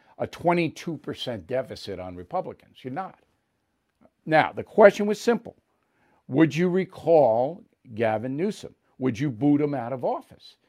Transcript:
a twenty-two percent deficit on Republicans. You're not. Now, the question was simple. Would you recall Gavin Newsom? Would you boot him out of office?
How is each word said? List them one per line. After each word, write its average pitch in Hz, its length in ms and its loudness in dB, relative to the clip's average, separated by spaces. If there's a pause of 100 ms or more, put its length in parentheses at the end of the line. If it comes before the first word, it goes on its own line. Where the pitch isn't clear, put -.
(180)
a 120 80 -6
twenty-two 170 720 -2
percent 117 480 -10
deficit 107 540 -8
on 90 160 -10
Republicans. 110 680 -10
You're 127 100 -10
not. 180 260 -12 (1040)
Now, 151 260 4
the 107 120 -8
question 208 420 6
was 208 160 -4
simple. - 340 -2 (720)
Would 143 280 2
you 180 140 2
recall 151 960 2 (320)
Gavin 113 420 -2
Newsom? - 380 -6 (240)
Would 127 180 -2
you 143 140 -2
boot 143 300 2
him 147 120 -2
out 123 200 -6
of 127 120 -6
office? - 520 -8 (120)